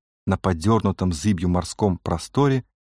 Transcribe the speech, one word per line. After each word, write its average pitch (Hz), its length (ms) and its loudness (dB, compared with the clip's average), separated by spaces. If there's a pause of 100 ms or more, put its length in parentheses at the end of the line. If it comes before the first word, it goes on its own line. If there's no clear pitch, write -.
(260)
на 92 120 0
подёрнутом 92 760 0
зыбью 90 360 -2
морском 90 480 -2
просторе 135 680 -2 (340)